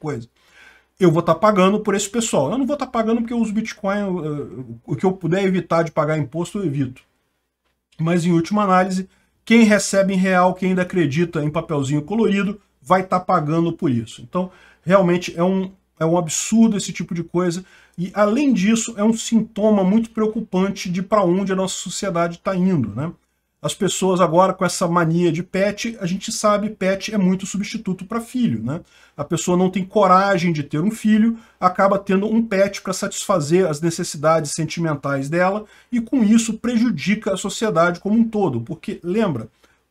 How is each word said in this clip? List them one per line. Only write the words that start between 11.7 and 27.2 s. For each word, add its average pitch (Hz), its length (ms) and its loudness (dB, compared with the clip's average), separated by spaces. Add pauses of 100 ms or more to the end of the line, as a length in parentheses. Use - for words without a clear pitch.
colorido, 196 580 0 (200)
vai 185 240 0
tá 185 160 -2
pagando 165 520 0
por 165 180 -2
isso. 117 320 -4
Então, 180 280 -6 (340)
realmente, 175 520 2
é 170 60 0
um, 190 280 0 (280)
é 160 60 -2
um 165 120 2
absurdo 202 600 2
esse 180 160 -6
tipo 180 220 -8
de 165 80 -6
coisa. 180 420 -2 (320)
E, 185 180 -6
além 226 380 2
disso, 220 440 0
é 202 60 -2
um 226 100 4
sintoma 214 680 2
muito 220 280 2
preocupante 202 800 -2
de 185 120 -2
pra 208 220 2
onde 185 280 0
a 185 40 -2
nossa 185 180 -4
sociedade 170 640 -4
tá 190 160 -4
indo, 180 400 0
né? 156 180 -8 (480)
As 151 160 -4
pessoas 185 440 0
agora 175 320 4
com - 120 -4
essa 175 240 -2
mania 170 420 2
de 165 100 -2
pet, 202 600 -4
a 190 60 -6
gente 202 260 -6
sabe, 208 380 0
pet 196 440 -4
é 208 40 0
muito 185 280 0